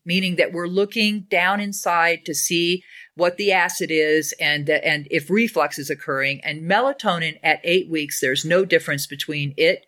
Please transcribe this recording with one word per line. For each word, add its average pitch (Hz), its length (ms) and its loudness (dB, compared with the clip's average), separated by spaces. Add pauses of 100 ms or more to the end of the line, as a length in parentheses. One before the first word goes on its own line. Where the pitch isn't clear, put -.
meaning 180 320 0
that 170 160 2
we're 175 140 -4
looking 208 600 0
down 190 300 2
inside 170 640 0
to 165 80 -6
see 170 500 0 (320)
what 175 220 2
the 202 140 0
acid 180 400 0
is 156 480 2
and, 147 300 0
and 151 420 0
if 151 180 -2
reflux 180 480 0
is 143 140 -8
occurring. 139 520 -4
And 156 260 -6
melatonin 196 760 0
at 156 200 2
eight 175 260 2
weeks, 156 320 -4
there's 139 240 0
no 175 200 2
difference 160 400 0
between 143 520 -6
it 160 300 2